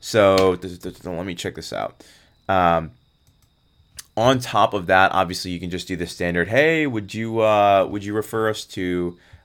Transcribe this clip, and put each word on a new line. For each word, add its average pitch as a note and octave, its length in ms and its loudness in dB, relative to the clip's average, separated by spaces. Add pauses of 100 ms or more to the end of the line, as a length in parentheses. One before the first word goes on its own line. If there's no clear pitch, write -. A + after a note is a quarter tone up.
So, F#2+ 540 4
th-, F2+ 260 -14
th-, F2+ 180 -14
th-, F2+ 160 -10
let F2 80 -8
me F#2+ 100 -10
check F2+ 200 -10
this - 180 -14
out. - 320 -10 (420)
Um, E2+ 440 2 (1200)
on B2 260 2
top A2 340 0
of F#2 140 -4
that, F#2 240 6
obviously, F2+ 400 -2
you E2+ 80 -6
can F2+ 100 -8
just E2+ 180 -8
do F#2 80 -4
the E2 100 -6
standard, F2 420 -2
"Hey, D3+ 380 2
would A2 280 -6
you, A2+ 260 -4
uh, G2+ 480 4
would G2+ 160 -8
you G2+ 80 -8
refer A2 380 -2
us - 160 -8
to, F2 500 -4 (280)